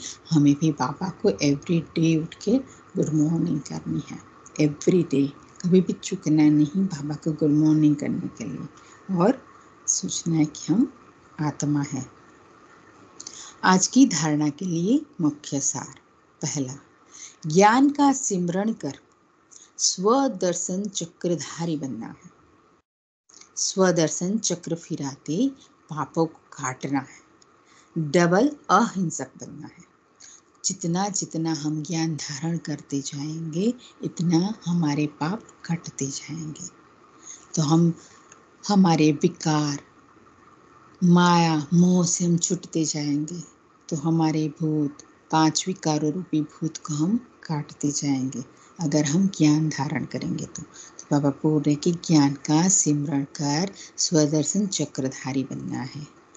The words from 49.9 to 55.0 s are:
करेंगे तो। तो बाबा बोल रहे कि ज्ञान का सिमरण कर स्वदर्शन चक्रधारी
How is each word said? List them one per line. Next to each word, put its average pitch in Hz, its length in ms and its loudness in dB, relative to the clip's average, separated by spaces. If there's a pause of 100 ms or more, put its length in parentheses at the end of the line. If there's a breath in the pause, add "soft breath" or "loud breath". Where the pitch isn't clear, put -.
करेंगे - 400 -6
तो। - 180 -14
तो - 480 -20
बाबा 143 200 2
बोल 151 320 0
रहे 147 120 2
कि 170 180 0
ज्ञान 151 400 4
का 156 360 2
सिमरण 147 560 0
कर 151 480 -4 (240 loud breath)
स्वदर्शन 156 680 2
चक्रधारी 135 800 -6